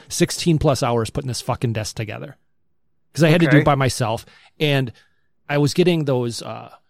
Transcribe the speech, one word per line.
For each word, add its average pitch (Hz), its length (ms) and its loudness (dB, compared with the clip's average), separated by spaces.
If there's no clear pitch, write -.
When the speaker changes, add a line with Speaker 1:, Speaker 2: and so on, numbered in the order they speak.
Speaker 1:
sixteen - 500 0
plus 143 260 2
hours 117 260 0
putting - 180 -8
this 120 140 -6
fucking 120 320 -4
desk 107 220 -6
together. 110 420 -10
'Cause 147 100 0
I 165 60 6
had 175 120 4
to 170 60 4
do - 100 2
Speaker 2:
Okay. - 20 6
Speaker 1:
it 151 60 4
by 147 100 4
myself. 120 500 -2
And 139 320 0
I 143 80 -2
was 147 160 2
getting 170 320 2
those, 123 360 -2
uh, 117 320 -14